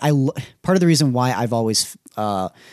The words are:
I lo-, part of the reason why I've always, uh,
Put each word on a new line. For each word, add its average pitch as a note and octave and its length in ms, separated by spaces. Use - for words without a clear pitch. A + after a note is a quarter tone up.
I D3 80
lo-, C#3 240
part F#3 140
of F#3 40
the F3 80
reason D3+ 240
why B2+ 200
I've A2 200
always, A2+ 440
uh, G2+ 320